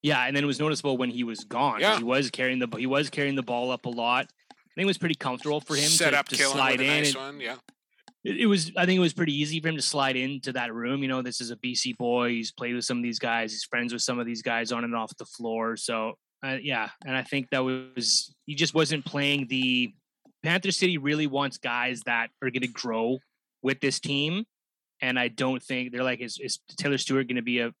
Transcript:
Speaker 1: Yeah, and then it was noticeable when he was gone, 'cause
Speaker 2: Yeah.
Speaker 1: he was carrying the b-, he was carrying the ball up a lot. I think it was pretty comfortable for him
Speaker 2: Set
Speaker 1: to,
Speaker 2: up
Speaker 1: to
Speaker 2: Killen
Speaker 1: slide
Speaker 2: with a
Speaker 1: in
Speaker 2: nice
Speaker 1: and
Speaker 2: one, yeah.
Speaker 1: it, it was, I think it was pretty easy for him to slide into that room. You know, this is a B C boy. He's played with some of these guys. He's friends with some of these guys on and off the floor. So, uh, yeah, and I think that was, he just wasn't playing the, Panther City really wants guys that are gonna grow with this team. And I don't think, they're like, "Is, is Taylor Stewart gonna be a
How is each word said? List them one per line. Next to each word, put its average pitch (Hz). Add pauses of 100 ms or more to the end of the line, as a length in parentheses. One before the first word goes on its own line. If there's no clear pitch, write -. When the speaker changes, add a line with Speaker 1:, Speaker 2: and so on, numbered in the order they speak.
Speaker 1:
Yeah, 135
and 135
then 143
it 147
was 139
noticeable 147
when 123
he 120
was 110
gone, 123
'cause 107
Speaker 2:
Yeah. 202
Speaker 1:
he 117
was 127
carrying 127
the 123
b-, 113
he 127
was 139
carrying 139
the 131
ball 120
up 123
a 123
lot. 120 (240)
I - (200)
think 190
it -
was 196
pretty 165
comfortable 147
for 143
him 147
Speaker 2:
Set 165
Speaker 1:
to, 143
Speaker 2:
up -
Speaker 1:
to -
Speaker 2:
Killen 139
Speaker 1:
slide 135
Speaker 2:
with 127
a -
Speaker 1:
in 139
Speaker 2:
nice 147
Speaker 1:
and 135
Speaker 2:
one, 139
yeah. 120 (680)
Speaker 1:
it, 196
it 240
was, 175
I 180
think 185
it 185
was 165
pretty 160
easy 147
for 156
him 160
to 139
slide 135
into 131
that 120
room. 123
You 135
know, 131
this 123
is 117
a 113
B 123
C 127
boy. 120
He's 117
played 123
with 120
some 123
of 120
these 117
guys. 117
He's 110
friends 120
with 117
some 123
of 120
these 117
guys 117
on 117
and 117
off 113
the 113
floor. 113
So, 113 (280)
uh, 135
yeah, 120 (160)
and 131
I 123
think 135
that 131
was, 131 (120)
he 127
just 156
wasn't 151
playing 143
the, 127 (520)
Panther 180
City 180
really 147
wants 135
guys 120
that 117 (120)
are 131
gonna 127
grow 117 (420)
with 135
this 135
team. 156 (560)
And 127
I 123
don't 127
think, 127
they're 123
like, 123
"Is, 120
is 135 (180)
Taylor 143
Stewart 131
gonna 123
be 123
a 117 (140)